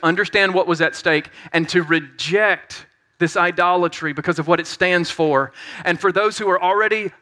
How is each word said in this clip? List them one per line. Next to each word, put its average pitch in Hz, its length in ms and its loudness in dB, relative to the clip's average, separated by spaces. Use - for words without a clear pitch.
understand 190 500 2
what 175 140 0
was 165 120 0
at 165 140 0
stake 156 340 0
and 165 180 0
to 175 120 2
reject 160 1040 -2
this 170 180 0
idolatry 175 760 0
because 147 260 -4
of 151 80 -2
what 170 140 4
it 160 80 -6
stands 180 420 0
for. 139 400 0
And 170 160 0
for 196 120 2
those 208 260 0
who 208 120 -4
are 185 120 0
already 208 480 0